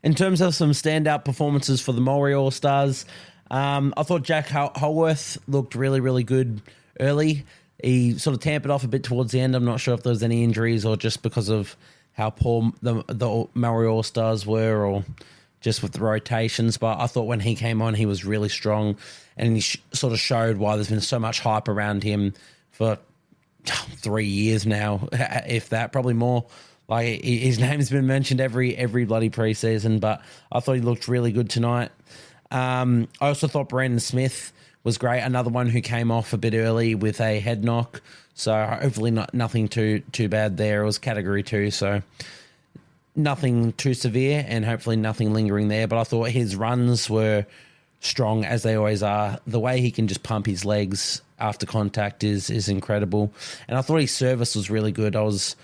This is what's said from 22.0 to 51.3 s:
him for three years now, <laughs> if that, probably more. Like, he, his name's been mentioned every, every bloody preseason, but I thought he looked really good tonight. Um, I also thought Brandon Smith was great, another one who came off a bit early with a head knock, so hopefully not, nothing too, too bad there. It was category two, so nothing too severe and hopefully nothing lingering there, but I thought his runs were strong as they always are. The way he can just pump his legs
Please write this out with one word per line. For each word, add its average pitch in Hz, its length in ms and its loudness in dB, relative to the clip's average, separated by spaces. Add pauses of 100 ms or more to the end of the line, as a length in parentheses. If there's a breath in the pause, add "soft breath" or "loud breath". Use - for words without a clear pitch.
him 101 300 0 (360 loud breath)
for 110 280 0 (680)
three - 640 -4
years 104 380 2
now, 104 440 0
<laughs> - 40 -6
if 117 580 -4
that, 113 200 -2
probably 123 240 0
more. 120 300 2 (440 loud breath)
Like, 117 360 -2
he, 123 140 2
his 123 200 2
name's 135 320 0
been 135 160 2
mentioned 135 340 2
every, 127 360 0
every 120 300 0
bloody 113 220 2
preseason, 110 680 0
but 107 240 -2 (300 loud breath)
I 123 80 0
thought 131 140 0
he 123 80 0
looked 117 260 0
really 120 240 2
good 110 180 0
tonight. 120 400 0 (600 loud breath)
Um, 127 560 2 (120)
I 143 60 2
also 143 220 0
thought 139 200 -2
Brandon 123 300 0
Smith - 540 -2 (320 soft breath)
was 117 140 0
great, 123 220 0
another 123 300 0
one 123 180 0
who 117 120 2
came 117 320 -2
off 113 200 -2
a 110 60 -2
bit 113 160 0
early 113 400 2
with 104 260 -2
a 107 200 0
head 107 240 -2
knock, 117 380 -2 (320 loud breath)
so - 180 -2 (280)
hopefully 117 300 0
not, 113 240 -2
nothing 113 320 0
too, 107 340 0 (120)
too 110 160 -2
bad 107 300 0
there. 104 240 0
It 107 40 0
was 104 120 -2
category 101 440 -2
two, 104 300 -2
so 101 300 -2 (1120 loud breath)
nothing 127 560 2
too 131 220 0
severe 131 520 0
and 113 160 -2
hopefully 113 320 -2
nothing 110 380 0
lingering 104 360 2
there, 110 200 0
but 113 100 0
I 117 60 0
thought 113 240 -2
his 117 260 0
runs 120 540 0
were 107 380 2 (540 loud breath)
strong 110 440 0
as 117 180 -2
they 110 120 2
always 107 280 2
are. 104 440 0
The 120 120 -2
way 127 220 2
he 123 100 2
can 113 160 0
just 92 160 -4
pump 107 220 -2
his 95 220 -2
legs 101 560 -2 (160)